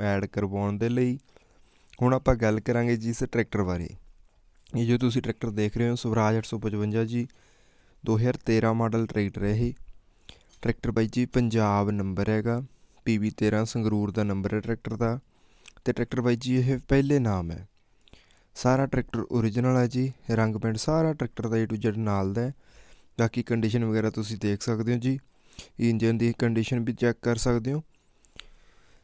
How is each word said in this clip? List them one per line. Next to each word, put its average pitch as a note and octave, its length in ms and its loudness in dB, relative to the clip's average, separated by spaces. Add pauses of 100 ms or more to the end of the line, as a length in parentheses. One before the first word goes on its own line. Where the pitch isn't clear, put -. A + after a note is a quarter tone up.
ਐਡ G2+ 220 0
ਕਰਵਾਉਣ G2+ 520 -4
ਦੇ A2+ 120 -2
ਲਈ। B2 280 0 (840)
ਹੁਣ B2 140 4
ਆਪਾਂ B2+ 220 4
ਗੱਲ A2 240 2
ਕਰਾਂਗੇ A#2+ 380 2
ਜੀ A2 120 -4
ਇਸ A#2 140 -2
ਟਰੈਕਟਰ A2 400 0
ਬਾਰੇ। F2 260 -2 (800)
ਇਹ A#2+ 180 0
ਜੋ A#2+ 100 4
ਤੁਸੀਂ B2 240 0
ਟਰੈਕਟਰ A2+ 280 -6
ਦੇਖ G#2+ 280 -2
ਰਹੇ A#2+ 120 2
ਹੋ A#2+ 60 0
ਸਵਰਾਜ A2+ 420 2
ਅੱਠ A2 80 -4
ਸੌ A#2 140 -6
ਪਚਵੰਜਾ G#2+ 440 -2
ਜੀ, A#2+ 240 -4 (760)
ਦੋ A2 140 2
ਹਜ਼ਾਰ B2 280 2
ਤੇਰਾਂ A2+ 280 2
ਮਾਡਲ A2+ 320 0
ਟਰੈਕਟਰ G2+ 380 -2
ਹੈ G2+ 60 2
ਇਹ। A#2+ 240 0 (880)
ਟਰੈਕਟਰ A#2 300 -2
ਬਾਈ A2+ 160 2
ਜੀ B2 200 -2
ਪੰਜਾਬ G#2+ 640 2
ਨੰਬਰ G2 380 -2
ਹੈਗਾ, A2+ 320 0 (440)
ਪੀ A2+ 120 4
ਬੀ G#2+ 200 0
ਤੇਰਾਂ G#2+ 280 2
ਸੰਗਰੂਰ G#2 460 0
ਦਾ G#2+ 120 -2
ਨੰਬਰ G2 300 -2
ਹੈ G#2+ 60 -2
ਟਰੈਕਟਰ A2+ 360 -6
ਦਾ। A#2 240 -2 (640)
ਤੇ B2 80 2
ਟਰੈਕਟਰ B2 280 -2
ਬਾਈ A#2+ 140 4
ਜੀ B2+ 200 -2
ਇਹ C3 220 2 (100)
ਪਹਿਲੇ C#3 320 4
ਨਾਮ F#2+ 320 0
ਹੈ। E2 140 -12 (920)
ਸਾਰਾ C3 300 2
ਟਰੈਕਟਰ A#2 460 -2
origignal A#2+ 460 2
ਹੈ B2 100 4
ਜੀ, B2+ 240 -2 (200)
ਰੰਗ A2 240 2
ਪੇਂਟ A2 220 -2
ਸਾਰਾ D#3+ 360 0
ਟਰੈਕਟਰ A#2+ 340 -4
ਦਾ A2+ 100 0
A A2+ 80 2
to A2 160 -4
Z A2 160 0
ਨਾਲ G2+ 360 0
ਦਾ A2+ 80 -2
ਹੈ। C3 120 -4 (680)
ਬਾਕੀ A#2 240 0
ਕੰਡੀਸ਼ਨ A2+ 420 0
ਵਗੈਰਾ A2 240 0
ਤੁਸੀਂ G#2+ 280 -4
ਦੇਖ G2+ 240 -2
ਸਕਦੇ A2+ 320 -2
ਹੋ B2 60 0
ਜੀ, C3 200 -2 (600)
ਇੰਜਨ A2+ 380 2
ਦੀ A#2 220 2
ਕੰਡੀਸ਼ਨ A#2 400 0
ਵੀ A#2 140 -2
ਚੈੱਕ A#2 280 0
ਕਰ A#2+ 160 0
ਸਕਦੇ A#2+ 360 0
ਹੋ। D#3 100 -4 (1200)